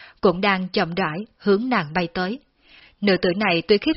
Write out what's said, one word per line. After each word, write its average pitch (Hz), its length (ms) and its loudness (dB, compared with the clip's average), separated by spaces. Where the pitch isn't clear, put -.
cũng 180 200 2
đang 190 260 0
chậm 175 280 -2
rãi 170 220 -4
hướng 208 320 0
nàng 165 240 -2
bay 175 200 -2
tới. 190 260 -4
Nữ 196 200 2
tử 185 140 2
này 185 320 0
tuy 208 100 6
khiếp 311 200 0